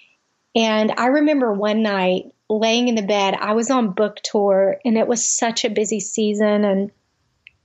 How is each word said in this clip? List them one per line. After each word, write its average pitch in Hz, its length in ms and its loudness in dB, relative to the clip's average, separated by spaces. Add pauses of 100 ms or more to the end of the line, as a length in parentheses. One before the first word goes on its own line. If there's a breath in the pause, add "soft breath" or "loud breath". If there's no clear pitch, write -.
(540 soft breath)
And 220 420 2
I 233 100 0
remember 285 460 2
one 214 300 0
night 190 500 0 (160)
laying 226 400 0
in 233 60 0
the 220 80 0
bed, 196 320 0
I 214 200 -2
was 226 160 0
on 233 220 0
book 208 300 -2
tour, 196 600 2
and 226 120 2
it 220 120 0
was 233 180 -2
such - 380 -2
a 220 60 -2
busy 214 300 -2
season, 208 640 0
and 196 260 0 (760)